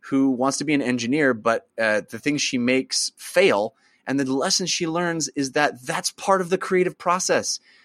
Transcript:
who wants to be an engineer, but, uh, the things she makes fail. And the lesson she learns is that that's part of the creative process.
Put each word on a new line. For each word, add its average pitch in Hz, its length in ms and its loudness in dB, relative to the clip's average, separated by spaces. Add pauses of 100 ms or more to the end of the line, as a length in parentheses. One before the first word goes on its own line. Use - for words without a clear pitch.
who 135 220 2
wants 131 260 0
to 151 80 -4
be 151 80 0
an 143 80 2
engineer, 123 520 2
but, 113 340 -2 (120)
uh, 107 300 2
the 117 100 -10
things 147 220 -2
she - 160 -2
makes 127 600 0
fail. 117 580 2 (300)
And 135 140 -2
the 131 120 -2
lesson 175 340 0
she 170 220 -2
learns 165 420 -2
is 135 240 -4
that 131 320 0
that's - 260 -4
part 190 300 0
of 175 80 -4
the 185 80 0
creative 185 400 0
process. 175 640 0 (260)